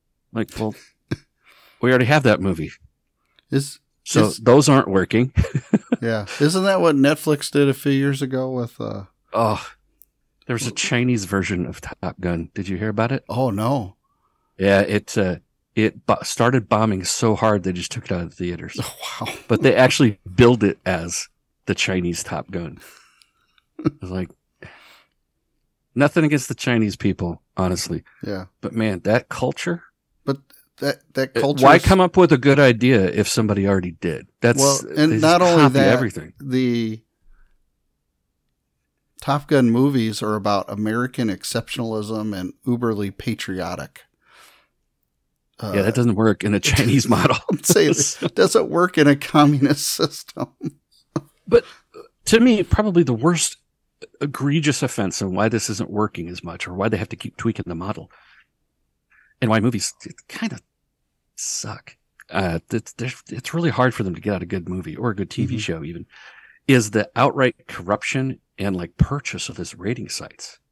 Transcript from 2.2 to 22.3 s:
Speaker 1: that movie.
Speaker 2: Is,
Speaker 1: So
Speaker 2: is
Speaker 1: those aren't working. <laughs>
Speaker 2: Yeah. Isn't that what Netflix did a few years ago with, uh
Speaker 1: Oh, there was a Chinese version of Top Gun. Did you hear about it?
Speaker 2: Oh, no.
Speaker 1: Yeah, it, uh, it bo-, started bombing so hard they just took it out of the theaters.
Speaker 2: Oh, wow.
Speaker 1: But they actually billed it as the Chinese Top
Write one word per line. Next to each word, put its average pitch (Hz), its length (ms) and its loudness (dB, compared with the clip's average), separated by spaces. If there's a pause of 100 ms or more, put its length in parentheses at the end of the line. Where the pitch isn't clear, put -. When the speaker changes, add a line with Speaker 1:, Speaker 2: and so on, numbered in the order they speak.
Speaker 1:
that 107 180 2
movie. 80 300 -4 (760)
Speaker 2:
Is, 139 300 -4 (240)
Speaker 1:
So - 220 2
Speaker 2:
is - 140 -2
Speaker 1:
those 123 280 6
aren't 135 220 4
working. 110 480 2
<laughs> - 60 6 (580)
Speaker 2:
Yeah. 113 240 -2 (160)
Isn't 185 240 2
that 190 160 2
what 160 160 2
Netflix 147 520 0
did 143 200 2
a 131 40 2
few 143 200 -2
years 139 280 -2
ago 131 300 -6
with, 120 300 -8
uh 104 240 -10 (260)
Speaker 1:
Oh, 107 400 -2 (760)
there 123 60 -4
was 117 140 -4
a 110 40 -8
Chinese 120 520 -2
version 92 420 -2
of - 140 -10
Top - 400 -12
Gun. 85 340 -4
Did 92 140 -8
you 95 100 -4
hear 107 120 -4
about 113 240 -2
it? 135 160 -6
Speaker 2:
Oh, 120 220 -2
no. 107 440 -4 (600)
Speaker 1:
Yeah, 98 240 4
it, 104 360 -2
uh, 90 200 0 (380)
it - 300 0
bo-, 110 180 2
started 123 440 0
bombing 107 380 0
so 110 320 0
hard 104 260 2
they 95 80 -4
just 90 180 -6
took - 140 -12
it - 80 -8
out 90 80 -4
of 85 120 -8
the - 40 -20
theaters. 87 480 -10
Speaker 2:
Oh, - 120 -14 (260)
wow. - 120 -10 (140)
Speaker 1:
But 110 140 0
they 131 120 6
actually 127 460 4 (160)
billed 120 300 6
it 95 200 2
as 87 440 -6 (380)
the 98 80 0
Chinese 87 460 -4
Top 87 300 -10